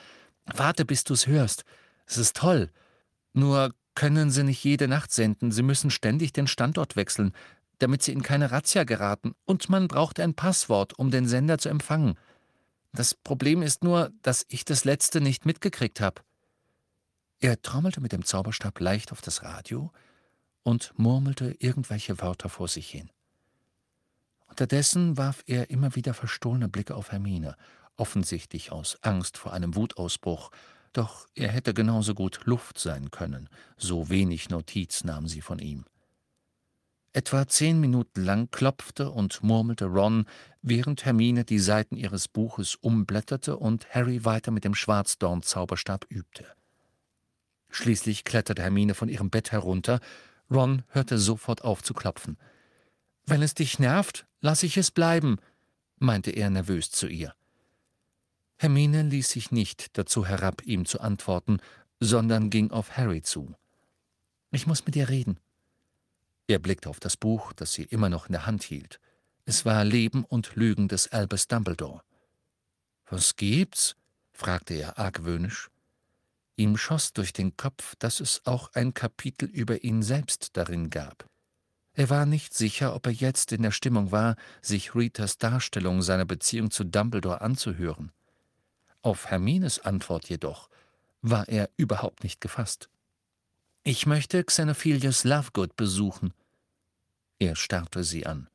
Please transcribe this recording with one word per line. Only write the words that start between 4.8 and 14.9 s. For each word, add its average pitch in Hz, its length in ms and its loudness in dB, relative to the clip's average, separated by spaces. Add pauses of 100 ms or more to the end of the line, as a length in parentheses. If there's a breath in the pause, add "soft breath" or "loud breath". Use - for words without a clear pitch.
Nacht 143 240 0
senden, 110 400 2
sie 113 120 2
müssen 139 280 2
ständig 135 400 0
den 139 160 0
Standort 147 480 -2
wechseln, 101 380 0 (460 loud breath)
damit 135 240 2
sie 147 80 0
in 135 120 -2
keine 139 280 2
Razzia 151 320 2
geraten, 104 520 0 (100)
und - 240 0
man 190 180 4
braucht 156 320 0
ein 165 160 2
Passwort, 120 640 2
um 131 140 2
den 127 160 2
Sender 139 300 4
zu - 120 -4
empfangen. 147 460 2 (760 soft breath)
Das - 220 0
Problem 147 480 0
ist 151 220 -2
nur, 170 280 2 (100)
dass - 280 0
ich - 160 -10
das 147 200 0
letzte 143 360 2